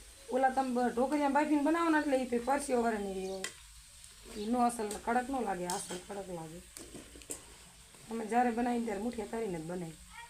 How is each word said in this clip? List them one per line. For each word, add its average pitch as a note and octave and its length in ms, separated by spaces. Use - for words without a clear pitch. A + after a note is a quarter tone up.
ઓલા C4 180
તમે C4 260
બ-, A#3+ 180
ઢોકળિયા C#4 360
બાફીને D4 340
બનાવો E4 260
ને D#4 100
એટલે C#4+ 180
ઈ B3+ 80
પછી A#3+ 140
પરસેવો B3+ 420
વરે A3+ 160
નહીં F#3+ 320
હોય. F#3+ 140
ઈ G#3 80
નો A#3+ 200
અસલ A3+ 220
કડક A#3+ 420
ન B3 160
લાગે, F3+ 220
અસલ F3+ 300
કડક F#3+ 320
લાગે. E3 300
અમે A3+ 140
જ્યારે A#3+ 260
બનાવીને A#3+ 340
ત્યારે G3+ 180
મુઠિયા A#3 240
તરીને G#3+ 320
જ - 20
બનાવી. E3 360